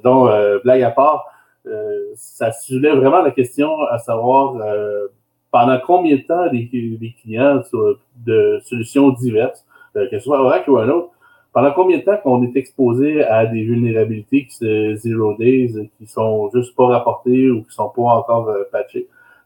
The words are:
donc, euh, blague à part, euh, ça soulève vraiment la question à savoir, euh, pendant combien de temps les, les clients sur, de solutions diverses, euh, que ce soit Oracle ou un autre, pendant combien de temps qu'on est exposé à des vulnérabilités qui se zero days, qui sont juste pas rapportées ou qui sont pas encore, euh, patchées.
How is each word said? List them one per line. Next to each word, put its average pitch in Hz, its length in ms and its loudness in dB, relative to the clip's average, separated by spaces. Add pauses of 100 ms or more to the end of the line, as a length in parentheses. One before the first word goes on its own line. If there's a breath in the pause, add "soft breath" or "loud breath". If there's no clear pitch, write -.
donc, 127 260 6
euh, 104 340 2
blague 127 180 4
à 117 80 2
part, 147 380 0 (400 loud breath)
euh, 107 320 -6 (160)
ça - 360 -6
soulève 139 440 0
vraiment 139 260 4
la 147 80 2
question 143 540 -2
à 120 160 -2
savoir, 127 560 0
euh, 104 520 -6 (440)
pendant 127 340 2
combien 175 300 2
de 127 80 0
temps 175 280 -2
les, 120 220 -4
les 113 480 -8
clients 123 420 0
sur, 107 360 -2 (260)
de 104 380 2
solutions 127 460 0
diverses, 120 540 -2 (320 soft breath)
euh, 131 140 -2
que 107 80 -6
ce 101 60 -12
soit 139 180 0
Oracle 139 300 2
ou 120 80 4
un 110 100 0
autre, 170 220 -2 (420 soft breath)
pendant 135 200 2
combien 175 260 2
de - 40 -8
temps 202 140 0
qu'on 123 260 0
est 120 120 -4
exposé 135 680 0
à 113 220 2
des 113 180 -4
vulnérabilités 113 840 -2
qui - 100 -20
se 107 400 -2
zero 110 420 -4
days, 113 640 0
qui 110 80 -20
sont 110 440 -4
juste 123 240 -4
pas 127 120 4
rapportées 123 640 0
ou 110 100 -2
qui - 140 -20
sont 107 140 -6
pas 123 120 -6
encore, 117 480 0
euh, 101 220 -4
patchées. - 360 -8 (380 soft breath)